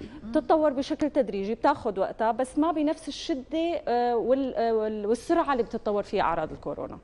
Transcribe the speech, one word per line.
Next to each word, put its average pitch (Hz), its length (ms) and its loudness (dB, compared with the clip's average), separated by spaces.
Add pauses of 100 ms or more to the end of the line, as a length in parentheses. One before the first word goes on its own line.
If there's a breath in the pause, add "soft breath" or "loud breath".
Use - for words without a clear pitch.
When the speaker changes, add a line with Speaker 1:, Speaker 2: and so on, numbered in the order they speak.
Speaker 1:
مم. - 280 -14
Speaker 2:
بتتطور 302 440 4
بشكل 285 360 -2
تدريجي، 202 460 0
بتاخذ 240 440 0
وقتها، 220 320 0
بس 254 260 -2
ما 311 140 4
بنفس 311 360 0
الشده، 320 800 -2
آه، 240 280 2
وال-، 247 400 2
آه، 226 180 2
وال-، 214 320 -2
والسرعه 285 460 2
اللي 240 120 2
بتتطور 208 400 -2
فيها 196 180 -2
اعراض 156 300 0
الكورونا. 143 520 -8